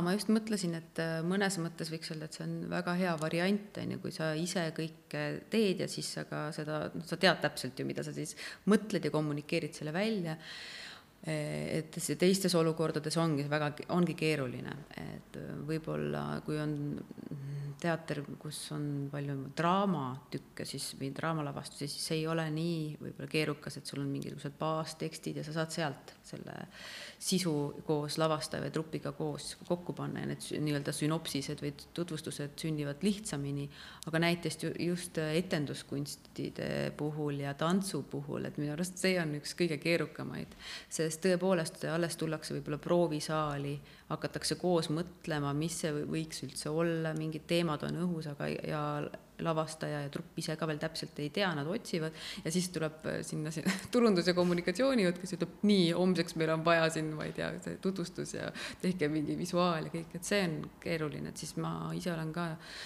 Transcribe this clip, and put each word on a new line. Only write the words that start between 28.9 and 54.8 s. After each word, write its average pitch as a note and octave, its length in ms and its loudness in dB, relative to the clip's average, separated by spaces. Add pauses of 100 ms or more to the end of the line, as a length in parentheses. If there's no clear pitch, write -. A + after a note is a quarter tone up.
koos D3 380 -4 (160)
kokku F3 260 -2
panna C#3+ 300 -4
ja C3+ 80 -2
need C#3+ 100 -6
sü-, - 160 -4
nii-öelda D3 380 0
sünopsised D3+ 680 0
või C#3+ 120 -2 (200)
tutvustused D3+ 640 -4
sünnivad D3 480 -2
lihtsamini. C#3+ 640 0 (420)
Aga D#3+ 140 4
näiteks E3+ 340 2
ju-, D#3+ 160 -2 (140)
just, F3 340 -2
äh, D#3 160 2
etenduskunstide C#3+ 1300 -2 (280)
puhul D3 460 -2
ja C#3 100 -2
tantsu E3 560 0
puhul, C3+ 400 -4
et C#3+ 80 -10
minu D3 160 -2
arust F3 240 -4
see F#3 240 4
on D3+ 160 0
üks - 200 -8
kõige E3 240 2
keerukamaid, D3+ 760 0 (320)
sest D#3+ 320 -2
tõepoolest F3+ 640 4
alles E3 320 0
tullakse D#3 400 -2
võib-olla C#3+ 240 -4
proovisaali, D#3 960 2 (340)
hakatakse D3+ 480 -2
koos E3+ 320 4
mõtlema, D3+ 640 0
mis D#3+ 300 0
see D#3 100 0
võ-, D3 160 -2
võiks D#3+ 380 -2
üldse D3+ 260 -4
olla, D#3+ 400 2
mingid D#3 340 -4
teemad E3 380 4
on D3 160 0
õhus, D#3+ 320 0
aga, D3+ 160 -2
ja D3+ 360 -2 (540)
lavastaja D#3 640 0
ja C#3+ 60 -4
trupp - 280 -8
ise D#3+ 180 -2
ka D#3+ 140 -2
veel D3+ 120 -2
täpselt - 380 -4
ei D3 140 -2
tea, G3 200 4
nad C#3+ 160 0
otsivad E3 480 -2 (260)
ja D#3+ 100 -2
siis F3+ 160 4
tuleb, D#3 360 -2
äh, D#3 200 -2
sinna D#3 280 -4
see D#3+ 120 -4 (140)
<laughs> - 140 -8
turundus- G#3 360 6
ja F3 80 6
kommunikatsioonijuht, F3+ 840 4